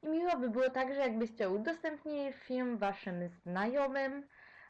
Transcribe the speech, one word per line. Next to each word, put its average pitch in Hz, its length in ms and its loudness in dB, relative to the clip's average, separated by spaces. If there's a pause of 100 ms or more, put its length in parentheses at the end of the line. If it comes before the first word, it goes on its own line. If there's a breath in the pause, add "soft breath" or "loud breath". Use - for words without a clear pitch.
I 302 60 -4
miło 339 280 2
by 247 140 0
było 254 200 4
także, 262 300 0
jakbyście 226 500 0
udostępnili 294 800 -2
film 254 460 -2
waszym 196 500 -2
znajomym, 269 1000 0 (420 loud breath)